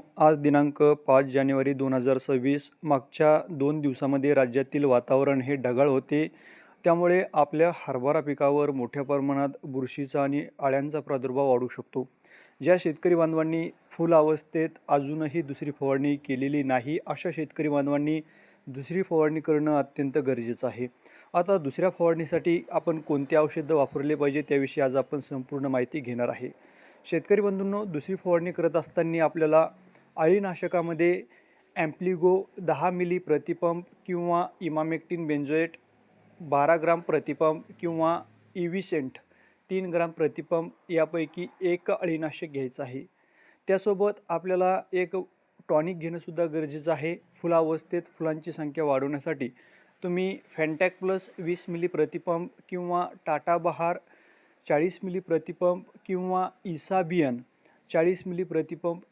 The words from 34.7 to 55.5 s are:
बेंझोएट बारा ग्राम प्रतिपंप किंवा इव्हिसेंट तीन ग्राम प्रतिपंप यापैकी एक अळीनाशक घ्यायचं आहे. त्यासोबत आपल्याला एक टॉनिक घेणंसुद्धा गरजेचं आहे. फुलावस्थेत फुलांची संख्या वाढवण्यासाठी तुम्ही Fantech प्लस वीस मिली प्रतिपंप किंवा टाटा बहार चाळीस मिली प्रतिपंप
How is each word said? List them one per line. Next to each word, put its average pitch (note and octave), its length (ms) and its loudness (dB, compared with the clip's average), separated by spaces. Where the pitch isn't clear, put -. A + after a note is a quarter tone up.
बेंझोएट D3+ 440 0
बारा D3 360 2
ग्राम E3 220 2
प्रतिपंप D#3 640 0
किंवा E3 420 0
इव्हिसेंट E3+ 560 -4
तीन F#3+ 200 -2
ग्राम E3+ 220 0
प्रतिपंप E3 600 -2
यापैकी D#3+ 580 -2
एक F3+ 300 0
अळीनाशक D#3+ 600 -4
घ्यायचं C3+ 300 -8
आहे. B2+ 200 -10
त्यासोबत G3 440 2
आपल्याला F#3 520 0
एक F3+ 220 -2
टॉनिक E3 300 0
घेणंसुद्धा E3+ 460 -4
गरजेचं D#3 460 -4
आहे. D#3 240 -2
फुलावस्थेत E3 600 0
फुलांची D#3+ 320 -4
संख्या D3+ 320 -6
वाढवण्यासाठी C#3 640 -2
तुम्ही F#3 340 -2
Fantech D#3+ 320 0
प्लस F#3 480 -4
वीस E3+ 320 -6
मिली E3+ 180 -4
प्रतिपंप E3+ 600 -2
किंवा F3+ 380 -4
टाटा E3 320 0
बहार E3+ 400 -2
चाळीस E3 360 2
मिली F#3 160 -4
प्रतिपंप F3+ 640 -2